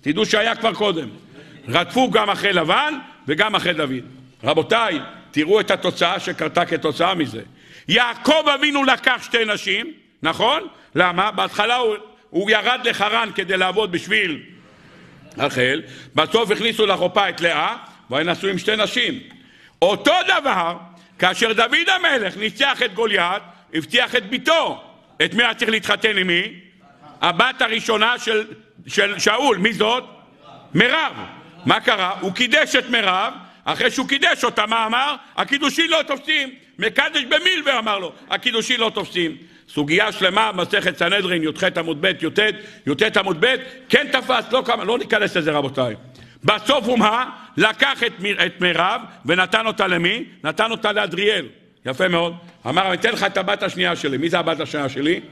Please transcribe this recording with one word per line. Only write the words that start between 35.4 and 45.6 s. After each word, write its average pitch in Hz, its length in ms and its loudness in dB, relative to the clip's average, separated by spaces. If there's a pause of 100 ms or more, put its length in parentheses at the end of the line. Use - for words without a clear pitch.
לא 320 180 2
תופסים." 277 420 -2 (300)
"מקדש 277 500 0
במילווה", 311 500 2
אמר 214 200 -2
לו, 175 120 -8 (180)
"הקידושין 226 500 -2
לא 220 140 0
תופסים." 175 440 -4 (360)
סוגיה 170 380 0
שלמה, 202 400 0
מסכת 180 460 -2
סנהדרין, 180 460 0
י"ח 156 200 -2
עמוד 165 380 -2
ב', 185 40 -2
י"ט, 160 340 0 (480)
י"ט 196 300 2
עמוד 190 280 0
ב', 254 100 4 (340)
כן 277 220 4
תפס, 254 400 0
לא 247 140 2
כמה, 220 180 -2
לא 214 140 0
ניכנס 208 400 0
לזה, 160 140 0
רבותיי. 135 440 -2 (480)